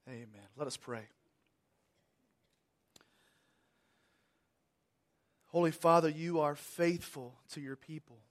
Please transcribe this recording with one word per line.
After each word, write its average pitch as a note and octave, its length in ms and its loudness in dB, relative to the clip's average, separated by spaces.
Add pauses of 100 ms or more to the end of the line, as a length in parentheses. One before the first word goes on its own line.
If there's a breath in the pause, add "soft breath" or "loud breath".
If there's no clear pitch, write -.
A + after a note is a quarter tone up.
Amen. A2 480 -16
Let C#3+ 120 -6
us B2+ 100 -8
pray. A#2 280 -10 (4000 soft breath)
Holy E3+ 240 4
Father, E3 400 6
you E3 300 -2
are D3 140 2
faithful E3+ 800 -4 (200)
to D3+ 100 -12
your C3+ 140 -10
people. D3+ 420 -16 (120)